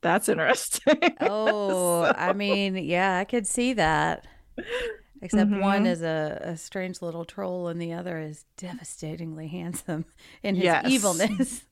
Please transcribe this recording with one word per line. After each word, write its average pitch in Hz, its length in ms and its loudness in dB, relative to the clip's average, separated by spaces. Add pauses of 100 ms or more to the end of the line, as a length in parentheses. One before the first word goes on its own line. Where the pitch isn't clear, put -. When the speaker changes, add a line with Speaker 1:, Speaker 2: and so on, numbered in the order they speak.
Speaker 1:
that's 175 280 2
interesting." - 680 2 (120)
<laughs> - 100 -12
Speaker 2:
Oh, 190 840 2
Speaker 1:
So - 100 4
Speaker 2:
I 185 160 0
mean, 202 440 0
yeah, 180 420 2
I 196 60 0
could 226 220 -2
see 247 280 0
that. 160 520 2 (1000)
Except 208 280 4
one 196 320 2
Speaker 1:
Mm-hmm. - 20 4
Speaker 2:
is 170 160 0
a, 160 400 -2
a 170 140 -6
strange 185 440 -8
little 165 240 -8
troll 180 440 -6
and 170 120 -6
the 170 120 -4
other 175 260 -6
is 156 260 -10 (120)
devastatingly 160 880 -10
handsome 170 580 -6 (200)
<laughs> - 180 -20
in 196 140 0
his 185 80 2
Speaker 1:
Yes. 160 240 4
Speaker 2:
evilness. 202 840 2